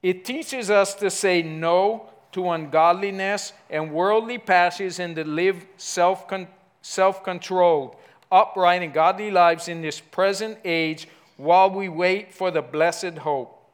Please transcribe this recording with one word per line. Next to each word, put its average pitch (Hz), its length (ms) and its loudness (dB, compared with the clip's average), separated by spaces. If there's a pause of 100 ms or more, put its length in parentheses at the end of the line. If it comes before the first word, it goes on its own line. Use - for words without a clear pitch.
It 185 240 -2
teaches 254 460 -8
us 196 260 4
to 202 140 -2
say 180 320 0
no 170 640 0 (220)
to 180 200 -4
ungodliness 185 1000 0 (160)
and 156 240 -6
worldly 220 460 0
passions 180 640 0
and 170 160 -6
to 160 80 -6
live 175 420 -2 (120)
self-con-, 185 680 -2 (340)
self-controlled, 180 1160 0 (340)
upright, 185 520 4
and 151 120 -10
godly 190 380 2
lives 170 340 4
in 170 160 -10
this 151 160 -8
present 202 680 -2
age 160 440 -4 (280)
while 175 320 4
we 190 200 -4
wait 185 440 -2
for 185 200 -4
the 156 100 0
blessed 156 560 -2
hope 139 380 -6 (160)